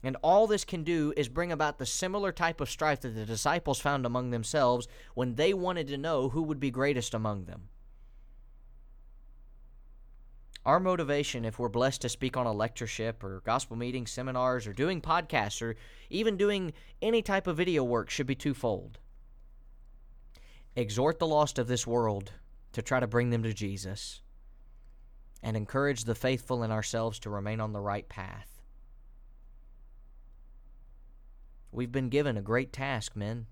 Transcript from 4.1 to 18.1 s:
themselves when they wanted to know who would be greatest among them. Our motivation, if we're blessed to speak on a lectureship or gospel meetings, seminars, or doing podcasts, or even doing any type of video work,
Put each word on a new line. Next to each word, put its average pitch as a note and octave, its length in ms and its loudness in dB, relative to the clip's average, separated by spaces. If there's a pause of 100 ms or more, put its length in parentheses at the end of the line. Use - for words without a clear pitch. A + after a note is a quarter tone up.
themselves A#2+ 560 2 (280)
when B2 200 0
they D#3 180 4
wanted F3+ 360 0
to C#3 100 -4
know C#3+ 300 2
who D3 140 0
would D3+ 180 -2
be C#3 100 2
greatest B2+ 420 0
among G#2+ 340 -2
them. F2+ 220 -14 (3000)
Our D3 140 6
motivation, D3 680 0
if A2+ 140 -4
we're A#2+ 100 0
blessed B2 340 2
to B2+ 60 -2
speak B2+ 280 -2
on B2+ 100 0
a A2+ 60 0
lectureship A2+ 720 -4
or F#2+ 160 -8
gospel A#2 360 0
meetings, B2 360 -4
seminars, B2+ 520 0
or G#2+ 80 -6
doing D3+ 280 0
podcasts, D#3 600 0
or A2+ 140 -4 (340)
even G#3+ 280 2
doing F#3+ 360 2 (300)
any A3+ 180 2
type G3 280 0
of E3 80 0
video E3+ 260 2
work, A#2+ 280 0